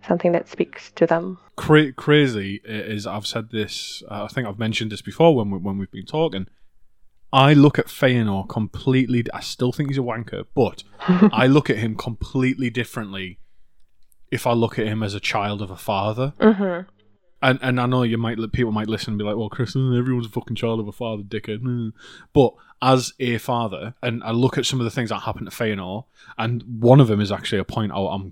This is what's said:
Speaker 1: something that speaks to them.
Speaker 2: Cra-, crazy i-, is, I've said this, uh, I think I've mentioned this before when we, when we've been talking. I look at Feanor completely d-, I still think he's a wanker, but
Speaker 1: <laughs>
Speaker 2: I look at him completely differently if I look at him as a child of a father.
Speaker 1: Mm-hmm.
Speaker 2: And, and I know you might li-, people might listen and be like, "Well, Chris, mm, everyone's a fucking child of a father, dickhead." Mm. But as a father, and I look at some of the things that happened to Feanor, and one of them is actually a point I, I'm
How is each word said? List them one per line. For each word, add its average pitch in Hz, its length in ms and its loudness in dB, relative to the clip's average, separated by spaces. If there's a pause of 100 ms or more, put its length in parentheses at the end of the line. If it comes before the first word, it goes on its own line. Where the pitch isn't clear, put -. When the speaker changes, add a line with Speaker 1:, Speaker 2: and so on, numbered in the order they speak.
Speaker 1:
something 175 260 2
that - 140 -2
speaks - 440 -6
to - 160 4
them. 175 320 -2 (160)
Speaker 2:
Cra-, 151 380 4
crazy 113 760 0
i-, 110 40 -12
is, 107 360 -8
I've 101 180 -8
said 113 240 -6
this, - 640 -8
uh, 104 140 -8
I - 20 -12
think 127 200 -6
I've 101 120 -10
mentioned 110 320 -2
this 104 100 -10
before 160 340 4
when 107 140 0
we, 98 80 -4
when 98 220 -4
we've 98 120 -6
been 98 140 -14
talking. 151 400 -4 (880)
I 135 200 10
look 143 260 8
at - 80 -2
Feanor 110 600 0
completely 123 760 0
d-, - 100 -8
I - 80 -10
still - 300 -2
think 143 180 -4
he's 135 80 -2
a 135 40 -2
wanker, 113 520 -6
but 113 380 0
Speaker 1:
<laughs> - 80 -20 (340)
Speaker 2:
I 117 140 4
look 139 220 4
at 117 80 0
him 110 180 -4
completely 127 760 -4
differently 98 680 -8 (920)
if 120 160 -4
I 120 60 4
look 113 260 0
at 110 80 -2
him 107 160 -2
as 101 100 -4
a 104 60 -8
child 104 420 -2
of 98 80 -8
a 92 80 -12
father. 110 640 -2
Speaker 1:
Mm-hmm. 190 500 2 (520)
Speaker 2:
And, 131 200 4
and 127 180 0
I 123 60 0
know 127 180 2
you 113 140 0
might 113 220 -4
li-, 110 80 -6
people 117 240 -2
might 107 160 -2
listen 110 240 -6
and 107 80 -4
be 104 60 -4
like, 104 100 -2
"Well, 107 140 -4
Chris, - 260 -6
mm, 131 240 0
everyone's 123 260 -2
a 107 40 -16
fucking 113 260 -8
child 113 240 -4
of 104 80 -8
a 104 40 -12
father, 110 300 -8
dickhead." 104 400 -10
Mm. 120 300 -6 (420)
But 127 200 4 (280)
as 127 380 2
a 120 180 -2
father, 110 640 -4
and 120 220 -4
I 113 80 -6
look 120 260 2
at 131 80 -2
some 131 140 -2
of 120 60 0
the 113 40 -2
things 117 200 -4
that 107 100 -4
happened 98 320 -8
to - 40 -16
Feanor, 101 500 -4 (340)
and 117 240 -2 (160)
one 120 200 10
of 131 80 8
them 104 140 2
is 101 100 -2
actually 98 280 -2
a 95 60 -2
point 107 260 -4
I, 71 60 -6
I'm 98 340 -4